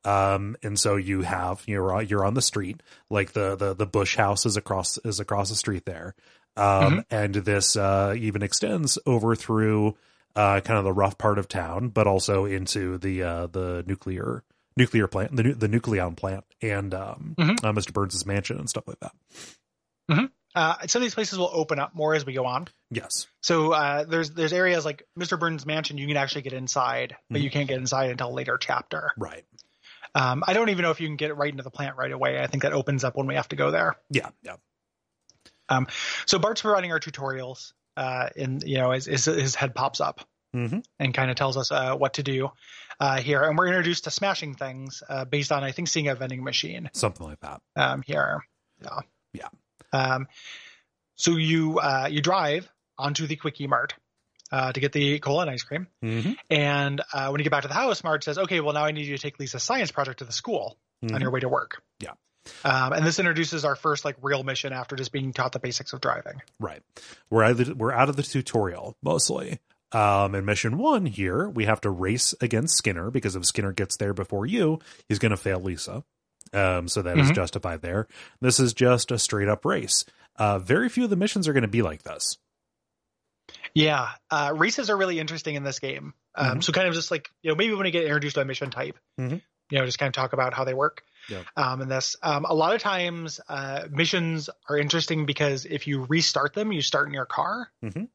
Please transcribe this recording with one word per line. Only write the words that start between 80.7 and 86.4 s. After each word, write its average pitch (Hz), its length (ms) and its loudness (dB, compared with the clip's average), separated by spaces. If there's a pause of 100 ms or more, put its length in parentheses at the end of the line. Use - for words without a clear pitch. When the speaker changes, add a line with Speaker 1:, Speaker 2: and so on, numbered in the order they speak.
Speaker 1:
few 247 140 2
of 226 60 0
the 202 60 4
missions 185 320 2
are 151 60 2
gonna 120 140 4
be 110 120 2
like 80 220 -2
this. - 340 -6 (1400)
Speaker 2:
Yeah. 151 340 4 (220)
Uh, 147 260 2
races 214 340 0
are 208 60 4
really 185 220 0
interesting 156 360 -4
in 143 80 -4
this 139 160 -4
game. 139 340 -8 (220)
Um, 131 120 0